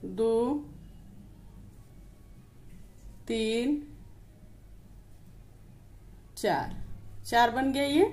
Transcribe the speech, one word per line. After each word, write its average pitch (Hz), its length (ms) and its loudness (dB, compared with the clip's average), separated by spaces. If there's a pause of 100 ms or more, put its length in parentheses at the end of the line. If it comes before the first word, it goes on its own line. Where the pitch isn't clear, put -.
दो, 226 600 2 (2750)
तीन, 233 540 2 (2500)
चार, 165 380 2 (500)
चार 233 260 8
बन 262 220 4
गया 277 120 4
ये। 294 280 8